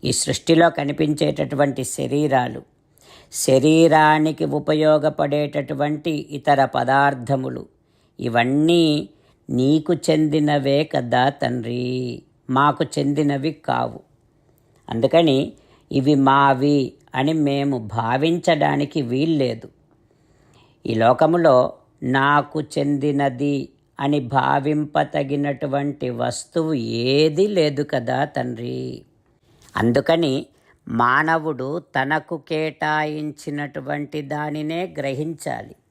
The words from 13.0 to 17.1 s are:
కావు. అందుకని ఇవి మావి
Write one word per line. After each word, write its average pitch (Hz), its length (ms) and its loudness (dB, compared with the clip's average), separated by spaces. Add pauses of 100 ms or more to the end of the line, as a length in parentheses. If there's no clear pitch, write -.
కావు. 120 480 -4 (880)
అందుకని 139 640 2 (400)
ఇవి 139 220 2
మావి 139 800 4 (220)